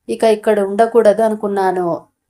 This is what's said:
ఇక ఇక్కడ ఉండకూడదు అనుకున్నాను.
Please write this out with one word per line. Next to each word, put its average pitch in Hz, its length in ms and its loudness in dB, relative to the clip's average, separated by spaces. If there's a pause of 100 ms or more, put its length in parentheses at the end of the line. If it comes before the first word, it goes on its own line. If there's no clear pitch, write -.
ఇక 226 160 -4
ఇక్కడ 214 360 0
ఉండకూడదు 214 640 2
అనుకున్నాను. 190 760 -2 (300)